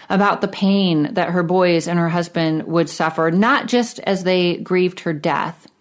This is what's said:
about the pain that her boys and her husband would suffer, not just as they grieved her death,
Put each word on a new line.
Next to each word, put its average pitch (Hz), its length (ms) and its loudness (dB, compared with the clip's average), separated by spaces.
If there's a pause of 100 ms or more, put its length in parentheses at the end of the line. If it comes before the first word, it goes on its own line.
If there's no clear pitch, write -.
(100)
about 202 300 2
the 190 80 0
pain 190 640 0
that 175 160 -2
her 180 140 0
boys 175 420 2
and 175 100 -2
her 170 120 2
husband 165 560 -2
would 165 260 0
suffer, 160 400 0
not 226 380 2
just 240 320 -2
as 185 240 -2
they 180 320 2
grieved 180 420 0
her 175 140 -4
death, 151 560 -4 (120)